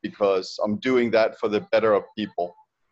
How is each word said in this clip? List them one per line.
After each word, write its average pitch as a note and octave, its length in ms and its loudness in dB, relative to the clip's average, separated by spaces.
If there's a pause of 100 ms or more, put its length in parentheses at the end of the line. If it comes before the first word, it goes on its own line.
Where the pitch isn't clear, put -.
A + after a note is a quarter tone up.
because F#2+ 600 -2
I'm G#2+ 160 -2
doing B2 320 0
that A2 300 2
for A2+ 80 -2
the G#2 140 -2 (100)
better A2 220 4
of F#2+ 100 0 (120)
people. F#2 380 -8 (380)